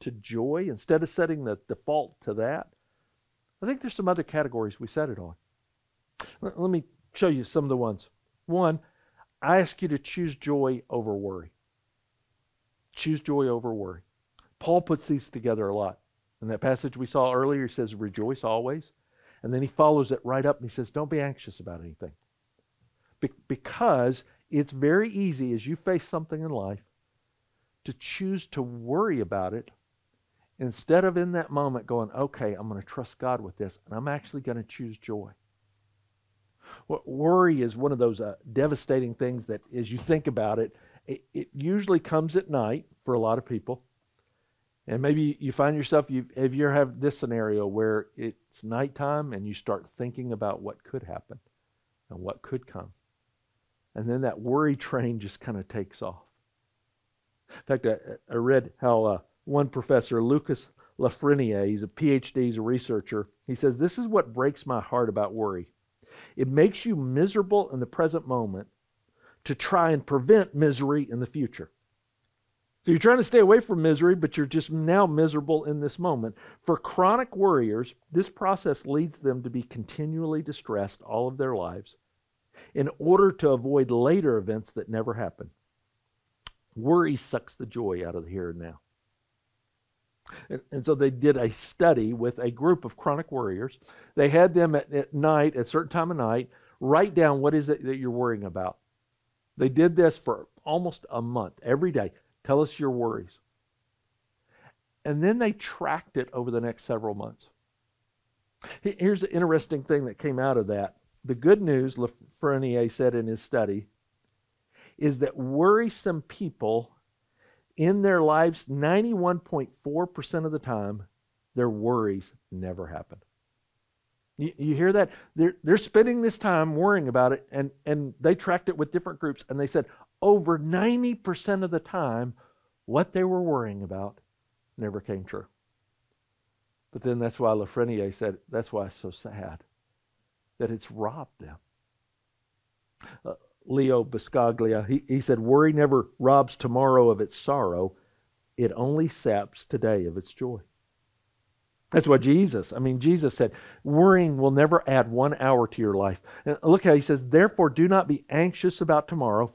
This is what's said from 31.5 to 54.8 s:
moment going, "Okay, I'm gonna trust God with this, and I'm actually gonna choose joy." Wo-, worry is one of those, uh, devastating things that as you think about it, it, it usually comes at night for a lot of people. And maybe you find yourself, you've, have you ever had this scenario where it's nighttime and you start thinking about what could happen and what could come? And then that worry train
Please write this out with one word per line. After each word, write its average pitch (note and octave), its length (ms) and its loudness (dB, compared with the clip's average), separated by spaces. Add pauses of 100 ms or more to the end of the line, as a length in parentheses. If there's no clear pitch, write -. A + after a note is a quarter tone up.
moment C#3+ 360 -4
going, A#2 260 -4
"Okay, B2 420 -6
I'm G#2+ 140 -12
gonna G2+ 140 -10
trust - 360 -14
God B2+ 220 -4
with F#2+ 160 -16
this, G2 280 -10
and G#2 100 -16
I'm B2+ 140 -8
actually C#3+ 320 -10
gonna A#2 220 -8
choose A2 340 -14
joy." G2+ 360 -12 (1600)
Wo-, D#3 160 -6
worry D#3+ 560 2
is A2+ 160 -2
one C#3+ 160 -2
of B2 60 -4
those, A#2 220 2
uh, G#2 160 -8 (160)
devastating C3 640 0
things B2 320 -6
that G#2+ 140 -8 (140)
as A#2 180 -6
you A#2+ 60 -8
think D#3 280 0
about A2 320 -2
it, - 160 -4 (320)
it, - 160 -10 (120)
it D3+ 200 -8
usually F#3 460 0
comes D#3 360 -2
at F#3+ 120 0
night C3 380 -2 (180)
for B2+ 100 0
a A#2 40 2
lot A2+ 180 2
of B2 80 -6
people. B2 380 -8 (1040)
And A#2 140 -4
maybe D3 400 0
you C3+ 120 -6
find D3 240 2
yourself, D3 340 0
you've, B2+ 260 -4
have C3 180 0
you D3 100 0
ever C#3+ 100 2
had B2+ 260 2
this C#3 180 -2
scenario G#2+ 480 -2
where G#2+ 500 -2
it's - 460 -14
nighttime C#3+ 680 -6
and G2+ 140 -10
you G#2 80 -10
start - 320 -6 (100)
thinking B2 360 -8
about G#2 280 -4
what - 240 -14
could - 180 -12
happen - 360 -16 (720)
and F2 80 -16
what F#2 240 -12
could B2+ 240 -12
come? F#2 260 -18 (1000)
And A2 140 -8
then B2+ 140 -2
that A2+ 180 -4
worry C3+ 360 0
train A#2+ 440 -4